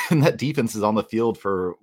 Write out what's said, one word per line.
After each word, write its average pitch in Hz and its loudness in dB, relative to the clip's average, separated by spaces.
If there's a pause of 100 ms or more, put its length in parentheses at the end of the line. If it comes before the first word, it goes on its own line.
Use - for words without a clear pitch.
(200)
that 156 2
defense 131 -2
is 104 -6
on 107 2
the 101 0
field 113 -2
for, 92 -4